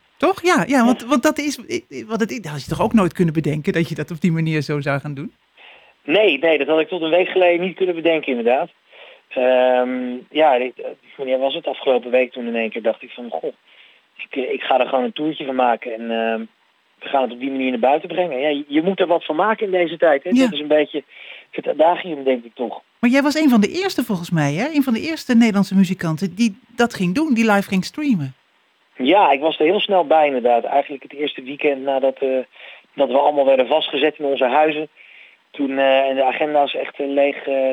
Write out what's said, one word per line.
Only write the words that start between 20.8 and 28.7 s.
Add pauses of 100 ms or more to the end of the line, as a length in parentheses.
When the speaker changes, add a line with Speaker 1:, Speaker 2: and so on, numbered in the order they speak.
Speaker 2:
het
adagium,
denk
ik
toch. (180)
Speaker 1:
Maar
jij
was
een
van
de (140)
eerste
volgens
mij,
hè?
Een
van
de
eerste
Nederlandse
muzikanten
die (180)
dat
ging
doen,
die
live
ging
streamen. (640)